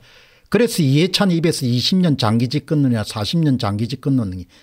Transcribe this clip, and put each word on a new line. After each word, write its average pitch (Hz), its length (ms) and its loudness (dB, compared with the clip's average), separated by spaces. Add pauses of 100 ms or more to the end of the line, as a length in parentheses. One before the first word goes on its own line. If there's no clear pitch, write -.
(480)
그래서 226 320 0
이해찬 170 500 2
입에서 160 340 0
이십 123 340 0
년 165 180 2
장기 117 300 0
집권론이나 135 560 0
사십 107 360 -4
년 143 200 2
장기 104 280 -2
집권론이 110 600 -4 (160)